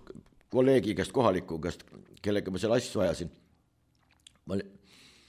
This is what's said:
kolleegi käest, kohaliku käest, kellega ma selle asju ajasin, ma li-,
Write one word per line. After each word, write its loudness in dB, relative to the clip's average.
kolleegi 4
käest, -4
kohaliku 2
käest, -8
kellega -2
ma -4
selle 2
asju -2
ajasin, -2
ma -4
li-, -12